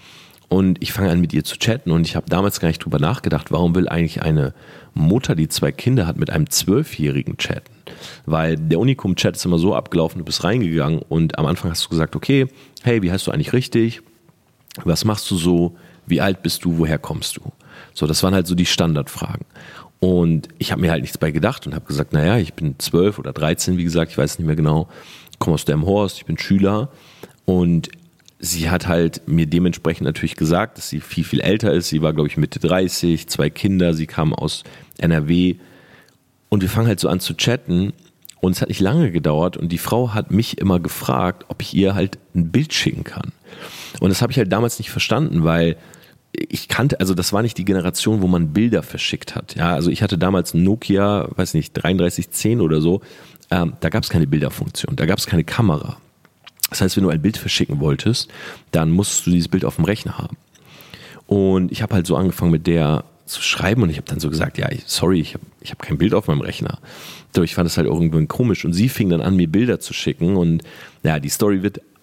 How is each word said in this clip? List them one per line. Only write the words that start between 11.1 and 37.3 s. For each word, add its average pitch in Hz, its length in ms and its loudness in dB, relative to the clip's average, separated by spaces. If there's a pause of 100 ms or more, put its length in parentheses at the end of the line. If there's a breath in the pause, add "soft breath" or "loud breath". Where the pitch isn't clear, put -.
am 78 80 0
Anfang 85 240 -2
hast - 160 -4
du - 40 -14
gesagt, 80 260 0
okay, 135 320 2 (340 loud breath)
hey, 117 220 2
wie 87 80 2
heißt 95 160 -4
du - 40 -2
eigentlich - 220 -2
richtig? 117 480 0 (840)
Was 82 220 0
machst - 260 -2
du 98 60 0
so? 85 400 2 (280 loud breath)
Wie 80 140 2
alt 98 240 0
bist - 220 -4
du? 85 140 0
Woher 80 180 2
kommst - 400 -8
du? - 40 -16 (520 loud breath)
So, - 140 -2
das 80 160 0
waren 95 100 4
halt 95 120 2
so 90 100 -2
die 87 100 2
Standardfragen. - 800 -2 (560 loud breath)
Und 85 560 2
ich - 160 -4
hab - 60 -4
mir 82 120 2
halt 78 100 0
nichts - 160 -8
bei 78 140 -2
gedacht 78 340 -2
und 73 80 -8
hab - 140 -10
gesagt, 71 240 -4
naja, 80 260 2
ich 85 180 -2
bin 76 220 -4
zwölf 98 400 2
oder 67 140 -8
dreizehn, 85 460 -2
wie 85 80 -2
gesagt, 82 260 0
ich - 60 -6
weiß 71 200 0
nicht 85 80 -4
mehr 78 120 0
genau, 78 320 2 (500 loud breath)
komm 85 140 0
aus 76 100 -2
Delmenhorst, 92 540 0
ich - 80 -18
bin 80 120 -4
Schüler. 98 540 2 (540 loud breath)
Und 87 420 4 (500)
sie 82 320 -4
hat 90 200 0
halt 85 400 0
mir 80 180 4
dementsprechend 85 560 0
natürlich 78 320 -2
gesagt, 87 420 0
dass - 120 -12
sie 78 100 -6
viel, - 240 -6
viel - 160 -2
älter 104 320 2
ist. 82 160 0
Sie 78 140 0
war, 78 100 2
glaub 78 160 0
ich, - 80 -8
Mitte 76 240 -2
dreißig, 87 720 0
zwei 73 200 0
Kinder, 90 440 0
sie 78 140 -2
kam 78 260 0
aus - 320 -6 (320 loud breath)
N 82 140 2
R 78 180 2
W. 90 260 4 (920 loud breath)
Und 104 120 2
wir 92 80 0
fangen 113 180 0
halt 101 120 0
so - 80 0
an 87 140 0
zu - 120 -6